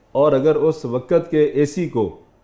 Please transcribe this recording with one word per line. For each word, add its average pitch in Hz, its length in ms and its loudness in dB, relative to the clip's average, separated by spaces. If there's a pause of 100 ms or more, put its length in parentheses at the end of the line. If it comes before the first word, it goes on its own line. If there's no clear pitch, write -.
(140)
और 143 200 2
अगर 147 220 2
उस 156 280 -2
वक्त 123 280 -6
के 151 500 2
एसी 156 260 -2
को - 400 -6 (160)